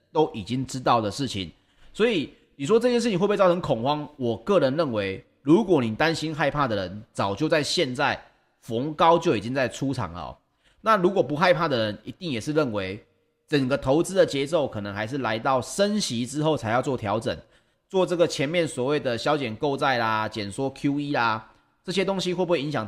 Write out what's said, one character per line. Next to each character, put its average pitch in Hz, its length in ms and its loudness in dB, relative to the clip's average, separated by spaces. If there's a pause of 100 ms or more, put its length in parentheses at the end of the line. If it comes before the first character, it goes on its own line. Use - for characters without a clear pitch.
(120)
都 160 220 4
已 110 100 -6
经 127 220 -2
知 131 120 -8
道 127 220 2
的 104 100 -2
事 135 160 -4
情。 95 240 -6 (420)
所 220 160 2
以 175 240 -2 (240)
你 139 100 -8
说 214 120 4
这 247 120 4
件 240 100 2
事 226 80 0
情 190 100 0
会 196 80 2
不 202 40 2
会 208 60 2
造 190 120 6
成 175 120 2
恐 120 220 -2
慌？ 147 240 -2 (100)
我 117 200 -2
个 190 240 2
人 135 160 2
认 156 160 0
为， 98 320 -4 (180)
如 156 220 6
果 151 180 4
你 110 120 -2
担 156 200 2
心 156 200 -6
害 143 160 0
怕 143 160 0
的 110 100 -2
人， 98 260 -6 (100)
早 101 220 -2
就 151 140 -2
在 151 140 2
现 139 320 -2
在 131 240 0 (420)
逢 127 340 -4
高 170 240 6
就 156 180 2
已 104 40 -2
经 117 140 -6
在 131 140 0
出 139 240 -4
场 90 200 -6
了 87 80 -12
哦。 64 160 -12 (440)
那 220 160 4
如 185 160 4
果 190 100 2
不 143 140 -2
害 180 160 4
怕 165 160 0
的 131 100 0
人， 107 260 -2
一 - 80 -14
定 175 180 -10
也 117 100 -4
是 151 120 -6
认 147 200 2
为 98 320 -6 (420)
整 135 220 2
个 135 80 0
投 135 260 2
资 185 120 -4
的 185 100 6
节 139 220 -2
奏 151 200 0
可 107 140 -6
能 101 120 -6
还 104 140 -4
是 139 120 -6
来 113 200 -2
到 135 220 0
升 202 400 0
息 123 260 -4
之 143 160 -4
后 156 140 2
才 110 140 -4
要 120 100 2
做 131 160 -2
调 110 240 -2
整， 95 160 -4 (520)
做 185 160 2
这 175 120 -2
个 165 100 4
前 143 220 -2
面 170 180 0
所 127 200 -4
谓 147 120 0
的 120 180 -2
削 147 200 0
减 120 180 -4
购 139 220 -2
债 135 220 0
啦、 110 300 0
减 104 220 -8
缩 135 200 -4
Q 143 280 -2
E 143 140 -6
啦， 117 400 -2 (340)
这 185 60 -6
些 190 120 0
东 190 160 -2
西 180 140 -2
会 180 100 0
不 165 60 -2
会 165 100 2
影 147 100 -4
响 117 180 -4